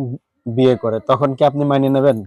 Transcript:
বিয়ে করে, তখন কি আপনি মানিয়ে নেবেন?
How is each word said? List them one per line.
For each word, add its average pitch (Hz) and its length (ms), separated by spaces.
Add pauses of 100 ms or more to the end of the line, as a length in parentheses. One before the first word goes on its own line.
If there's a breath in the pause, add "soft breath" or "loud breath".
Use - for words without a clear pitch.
(460)
বিয়ে 123 300
করে, 113 240
তখন 131 340
কি 127 100
আপনি 143 200
মানিয়ে 139 280
নেবেন? 135 340